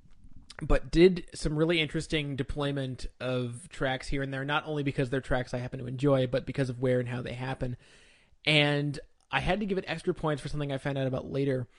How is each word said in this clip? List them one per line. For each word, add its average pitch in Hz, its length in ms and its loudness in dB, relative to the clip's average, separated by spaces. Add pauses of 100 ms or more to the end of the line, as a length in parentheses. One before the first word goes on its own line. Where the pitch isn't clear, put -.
(600)
but 143 300 2
did 175 320 8 (100)
some 156 220 -2
really 160 240 2
interesting 147 560 -2
deployment 139 680 -4 (160)
of 123 480 -4
tracks 131 400 -4
here 139 120 0
and 135 120 -4
there, 135 100 -4
not 147 240 -2
only 151 160 -2
because 139 260 0
they're 131 120 0
tracks 123 320 -2
I 123 60 -4
happen 127 200 -8
to 123 80 -8
enjoy, 131 400 4
but 123 180 -2
because 135 240 -2
of 123 120 -6
where 127 180 4
and 123 80 -2
how 123 140 -6
they - 100 -8
happen. 127 460 -6 (680)
And 147 560 4 (320)
I 135 80 2
had 180 220 2
to 220 40 -2
give 190 120 0
it - 100 -4
extra 160 260 -2
points 151 280 -2
for 147 80 -6
something 147 200 -2
I 135 80 -2
found 139 200 -2
out 135 100 0
about - 240 -4
later. 135 480 0